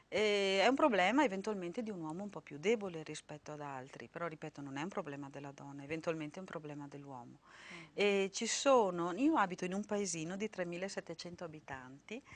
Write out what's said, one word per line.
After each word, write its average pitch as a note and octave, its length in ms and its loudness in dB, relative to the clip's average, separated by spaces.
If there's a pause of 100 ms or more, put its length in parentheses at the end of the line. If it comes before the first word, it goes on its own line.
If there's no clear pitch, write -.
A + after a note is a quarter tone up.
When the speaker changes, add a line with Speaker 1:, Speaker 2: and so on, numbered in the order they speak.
Speaker 1:
E G3 540 4
è G#3 60 8
un C4 80 6
problema B3 480 6
eventualmente F#3+ 580 -2
di A3 80 -6
un F#3 100 -6
uomo D#3+ 220 -4
un G#3 80 -8
po' D#3+ 100 -10
più - 180 -12
debole F#3 440 0
rispetto D3+ 480 -12
ad D3 100 -8
altri, C3+ 460 -10
però E3 220 -6
ripeto, D#3 320 -10
non C#3 160 -8
è C#3+ 60 -2
un F3 60 -2
problema C#3+ 400 -6
della C#3+ 220 -10
donna, C#3 320 -14
eventualmente D#3+ 540 -4
è - 20 -10
un F#3+ 80 -10
problema D3 400 -10
dell'uomo. C#3 540 -14
Speaker 2:
Mhm. - 540 -18
Speaker 1:
E G3 380 4
ci A#3 140 -2
sono, F#3 720 6
io D4 200 6
abito F3+ 280 2
in F3+ 100 0
un G#3 100 -2
paesino F#3 520 -2
di G#3+ 120 -2
tremilasettecento F3 960 -6
abitanti, D3 800 -12 (140)